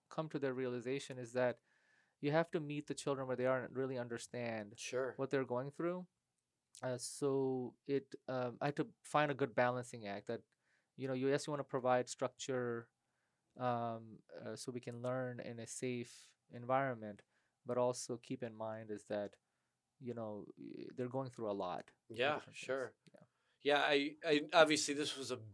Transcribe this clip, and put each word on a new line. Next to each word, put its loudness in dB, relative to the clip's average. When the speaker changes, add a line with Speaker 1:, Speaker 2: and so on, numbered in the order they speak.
Speaker 1:
come -4
to -4
the 0
realization -4
is -8
that 2
you 0
have 4
to 0
meet -4
the -2
children -2
where 0
they 2
are 4
and -8
really -2
understand -6
Speaker 2:
Sure. -2
Speaker 1:
what -2
they're 2
going -2
through. -4
Uh, -2
so 0
it, 0
um, -2
I 2
had 0
to 0
find 4
a 0
good 0
balancing 2
act -6
that, -2
you -4
know, 2
you, 2
yes, 4
you -2
wanna -2
provide 4
structure, -2
um, -2
uh, -6
so -8
we -4
can -8
learn -2
in -8
a -10
safe -4
environment, 0
but 0
also 2
keep -6
in -6
mind -6
is -6
that, 0
you -6
know, -6
y-, -10
they're -4
going -4
through -2
a 2
lot -2
in -12
Speaker 2:
Yeah, 4
Speaker 1:
different -6
things. -
Speaker 2:
sure. -4
Speaker 1:
Yeah. -20
Speaker 2:
Yeah, 6
I, 4
I, 6
obviously 8
this -2
was -6
a -2